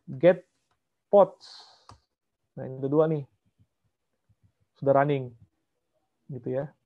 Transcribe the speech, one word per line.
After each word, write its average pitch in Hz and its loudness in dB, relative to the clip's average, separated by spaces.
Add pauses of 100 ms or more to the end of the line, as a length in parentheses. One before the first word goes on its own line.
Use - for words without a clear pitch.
(180)
get 170 4 (720)
pods. 190 2 (1120)
Nah, 131 -14
ini 131 -14
kedua 143 0
nih. 156 -4 (1600)
Sudah 139 2
running. 139 -2 (960)
Gitu 123 -12
ya. 135 -8 (140)